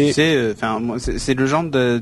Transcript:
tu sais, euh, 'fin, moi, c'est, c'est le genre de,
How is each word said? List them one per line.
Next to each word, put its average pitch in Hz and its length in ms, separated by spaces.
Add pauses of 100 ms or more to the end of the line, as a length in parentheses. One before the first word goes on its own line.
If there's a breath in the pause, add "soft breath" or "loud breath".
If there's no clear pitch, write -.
tu 143 60
sais, 156 200
euh, 113 200
'fin, 110 260
moi, 120 180
c'est, 117 220
c'est 135 140
le 131 120
genre 151 160
de, 127 400